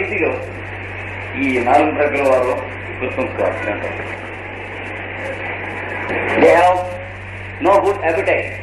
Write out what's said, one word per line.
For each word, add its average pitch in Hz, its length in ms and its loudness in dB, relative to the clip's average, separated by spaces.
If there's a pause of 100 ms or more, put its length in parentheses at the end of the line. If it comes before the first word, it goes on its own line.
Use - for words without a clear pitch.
ఈజీగా 196 320 0
వస్తుంది. - 280 -8 (800)
ఈ 139 40 2 (200)
నాలుగు 151 320 6
ప్రజల 143 320 2
వారు 127 220 4 (460)
గుర్తుంచుకోవాలి. 123 580 -2 (2750)
They 165 180 10
have 180 220 6 (840)
no 190 60 8 (120)
good - 140 2 (100)
appetite. 170 420 2 (120)